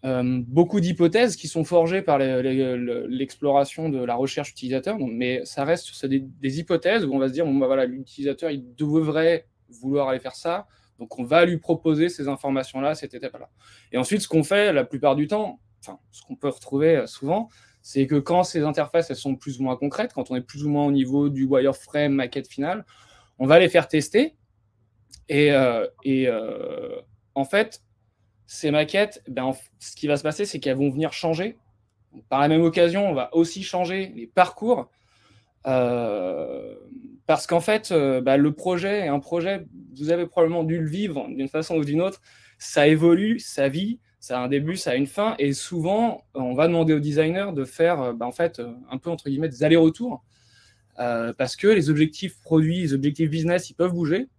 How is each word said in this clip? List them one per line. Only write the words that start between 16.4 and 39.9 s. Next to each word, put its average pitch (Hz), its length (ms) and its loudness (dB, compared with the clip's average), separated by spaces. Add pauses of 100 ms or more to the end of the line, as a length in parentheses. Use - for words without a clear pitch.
retrouver, 147 480 2
euh, 117 100 -2
souvent, 185 420 -4 (340)
c'est 135 240 0
que 147 80 0
quand 170 300 2
ces 170 180 -2
interfaces, 151 480 0
elles 131 60 -6
sont 135 200 -4
plus 131 240 -10
ou 135 40 0
moins 127 120 -2
concrètes, 143 360 -4
quand 127 180 -8
on 127 60 -4
est 123 40 -2
plus 143 240 -12
ou 147 60 -2
moins 147 160 2
au 143 60 2
niveau 139 360 2
du 135 160 -2
wireframe, 135 680 0
maquette 135 340 -4
finale, 175 380 -6 (520)
on 131 80 -2
va 156 120 10
les 180 100 8
faire 170 200 4
tester. 208 480 0 (920)
Et, 147 240 4
euh, 123 340 2 (160)
et, 131 260 0
euh, 110 680 -6 (380)
en 139 100 -2
fait, 214 380 -2 (640)
ces - 240 -4
maquettes, 156 580 0
ben, 240 160 -6
en 131 80 -2
f-, - 260 -14
ce - 180 -18
qui 147 100 -8
va 147 100 2
se 139 60 -6
passer, 156 240 -2
c'est 151 140 -10
qu'elles 131 180 -2
vont 143 120 2
venir 147 220 -2
changer. 175 460 -4 (720)
Par 131 100 2
la 147 80 6
même 160 140 6
occasion, 170 460 4
on 170 40 0
va 127 220 -4
aussi 165 280 2
changer 185 540 -4
les - 100 -12
parcours. 185 600 0 (800)
Euh, 92 1120 -2 (500)
parce 156 200 0
qu'en 170 140 2
fait, 214 300 -2
euh, 139 300 2
bah, 135 160 4
le 147 160 4
projet 185 480 -2
est 175 80 -2
un 143 100 -2
projet, 170 480 -4 (300)